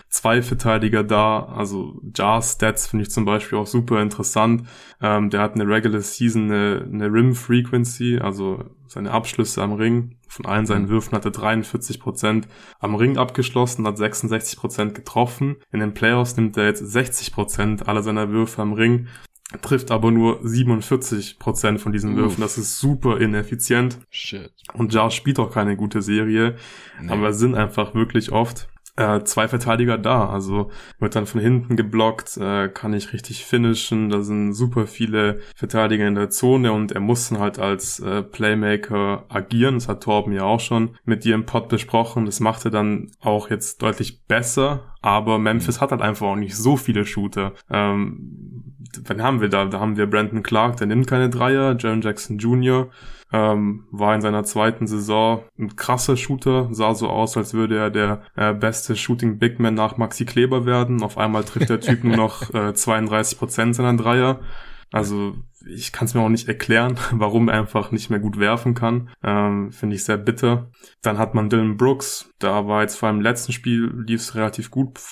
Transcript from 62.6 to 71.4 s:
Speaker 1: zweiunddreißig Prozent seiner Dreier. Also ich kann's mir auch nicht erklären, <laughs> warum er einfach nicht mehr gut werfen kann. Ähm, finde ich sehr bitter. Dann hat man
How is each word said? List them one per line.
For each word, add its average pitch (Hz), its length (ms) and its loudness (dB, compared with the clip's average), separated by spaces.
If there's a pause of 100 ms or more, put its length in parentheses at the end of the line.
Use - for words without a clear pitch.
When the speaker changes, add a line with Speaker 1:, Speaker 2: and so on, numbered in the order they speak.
Speaker 1:
zweiunddreißig 110 640 0
Prozent 120 380 0
seiner 123 200 4
Dreier. 123 440 2 (520)
Also 101 420 -2 (340)
ich - 220 -12
kann's - 240 -2
mir 117 60 4
auch 110 80 4
nicht 113 180 0
erklären, 117 500 2 (100)
<laughs> - 60 -8
warum 113 360 4
er 110 100 2
einfach 107 320 -2
nicht 110 180 -4
mehr 104 120 0
gut 104 180 -4
werfen 120 360 2
kann. 120 340 -2 (140)
Ähm, 101 500 0
finde 104 240 -4
ich 95 80 -8
sehr 107 140 0
bitter. 120 520 0 (320)
Dann 107 160 -2
hat 110 160 0
man 107 160 0